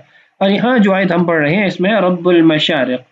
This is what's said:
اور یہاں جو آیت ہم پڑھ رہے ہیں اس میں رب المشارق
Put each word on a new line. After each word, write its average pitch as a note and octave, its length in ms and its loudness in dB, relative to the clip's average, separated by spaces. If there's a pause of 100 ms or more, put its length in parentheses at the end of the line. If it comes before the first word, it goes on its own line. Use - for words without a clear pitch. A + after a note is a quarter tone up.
(400)
اور G3 100 2
یہاں A3 280 0
جو G3 160 2
آیت F#3 180 -2
ہم F3 120 0
پڑھ E3 180 0
رہے D3 140 0
ہیں G#3 100 0
اس F3 140 -6
میں F#3 120 0
رب F3+ 360 0
المشارق D3+ 720 2 (120)